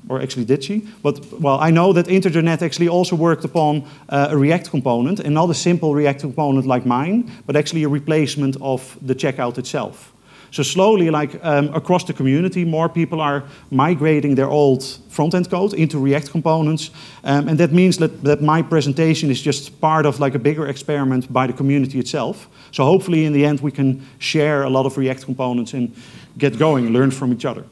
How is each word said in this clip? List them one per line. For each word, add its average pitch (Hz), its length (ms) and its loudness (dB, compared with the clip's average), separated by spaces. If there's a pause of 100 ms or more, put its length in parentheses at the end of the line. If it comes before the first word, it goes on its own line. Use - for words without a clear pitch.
or 131 140 -4
actually 127 240 -6
did 139 180 0
she? 208 240 -6 (140)
But, 143 180 -2 (180)
well, 139 220 2
I 160 100 2
know 170 220 4
that 180 160 2
Internet 165 540 2
actually 170 260 0
also 175 260 0
worked 165 300 0
upon, 151 400 0 (240)
uh, 143 220 2
a 156 60 0
React 156 340 2
component, 131 500 0
and 147 140 -2
not 170 160 2
a 156 40 0
simple 170 400 0
React 139 260 0
component 135 460 -2
like 127 200 0
mine, 165 440 0 (160)
but 147 100 -2
actually 151 280 -2
a 147 40 0
replacement 143 760 -2
of 135 400 -6
the 131 120 -2
checkout 131 440 -4
itself. 127 540 -8 (400)
So 143 120 -2
slowly, 185 460 2
like, 151 340 -2
um, 147 300 2
across 175 300 0
the - 80 -8
community, 170 520 0
more 165 240 0
people 165 320 -2
are 143 240 -2 (260)
migrating 147 640 2
their 135 140 2
old 135 340 4 (260)
front-end 175 400 0
code 196 260 -2
into 160 260 0
React 139 320 0
components. 160 580 0 (320)
Um, 143 260 0
and 156 100 2
that 165 140 4
means 180 260 4
that, - 260 -2
that 147 180 2
my 151 200 2
presentation 151 680 0
is 123 100 -2
just - 400 -4
part 156 260 2
of, 123 120 0
like, 139 160 0
a 139 60 0
bigger 151 260 0
experiment 135 680 -2
by 127 140 0
the 120 60 -4
community 139 480 0
itself. 139 480 -6 (240)
So 135 120 0
hopefully 170 420 2
in 151 60 0
the 143 120 4
end 147 160 0
we 143 100 -4
can 135 340 -2 (140)
share 147 460 0
a 131 60 -2
lot 131 160 2
of 135 100 -4
React 131 280 -2
components 127 480 -4
and 123 220 -6 (420)
get 135 220 0
going, 131 340 2
learn 131 200 4
from 127 200 -2
each 117 120 -4
other. 117 280 -6